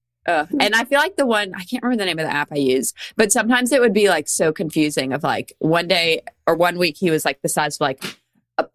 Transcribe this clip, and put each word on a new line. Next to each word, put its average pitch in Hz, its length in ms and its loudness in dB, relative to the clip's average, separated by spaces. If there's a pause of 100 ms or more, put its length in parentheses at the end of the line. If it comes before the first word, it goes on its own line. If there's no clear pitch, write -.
(280)
Uh, 160 180 0 (140)
and 208 160 2
I 233 100 2
feel 277 140 2
like 349 160 0
the 277 100 2
one, 208 300 0
I 185 80 -14
can't 240 200 -8
remember 240 180 -2
the 190 40 -2
name 165 140 -2
of 160 60 -2
the - 80 -4
app 147 180 -4
I 147 60 -4
use, 135 360 0 (220)
but 214 160 2
sometimes 240 400 0
it 277 100 4
would 233 120 4
be, 202 160 4
like, 160 180 0
so 160 240 0
confusing 151 600 -2
of, 143 100 -4
like, 131 360 -4
one 170 280 0
day 170 340 0 (240)
or 165 100 2
one 175 220 2
week 175 220 -2
he 185 100 0
was, 156 160 0
like, 143 160 -2
the 170 80 -4
size 151 280 -2
of, - 40 -8
like, 139 220 -2 (560)
a 160 160 -4